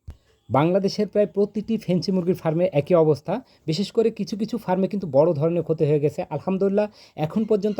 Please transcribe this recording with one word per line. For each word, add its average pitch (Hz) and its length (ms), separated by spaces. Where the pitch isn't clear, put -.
বাংলাদেশের 185 600
প্রায় 208 240
প্রতিটি 208 440
ফেঞ্চি 180 340
মুরগির 185 300
ফার্মে 165 320
একই 147 220
অবস্থা, 156 380
বিশেষ 165 260
করে 226 200
কিছু 214 260
কিছু 214 200
ফার্মে 185 300
কিন্তু 196 200
বড় 143 260
ধরনের 160 300
ক্ষতি 160 220
হয়ে 147 180
গেছে। 147 160
আলহামদুলিল্লাহ, 196 580
এখন 156 280
পর্যন্ত 208 340